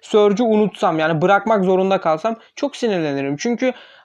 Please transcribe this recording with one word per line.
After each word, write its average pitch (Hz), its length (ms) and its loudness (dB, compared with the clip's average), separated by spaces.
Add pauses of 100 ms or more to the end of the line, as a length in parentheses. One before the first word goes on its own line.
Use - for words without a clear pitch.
Surge'ü 208 460 2
unutsam, 214 520 0
yani 156 240 0
bırakmak 202 420 2
zorunda 190 360 0
kalsam 175 360 -2 (200)
çok 285 200 -6
sinirlenirim. 147 600 -2
Çünkü 240 360 -4 (320)